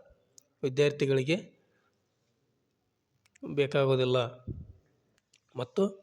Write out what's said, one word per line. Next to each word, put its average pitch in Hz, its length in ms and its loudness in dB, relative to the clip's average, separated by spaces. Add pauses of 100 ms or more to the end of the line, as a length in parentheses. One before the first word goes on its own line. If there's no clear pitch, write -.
(640)
ವಿದ್ಯಾರ್ಥಿಗಳಿಗೆ 139 760 2 (2250)
ಬೇಕಾಗೋದಿಲ್ಲ 135 640 2 (1400)
ಮತ್ತು 156 320 -2 (140)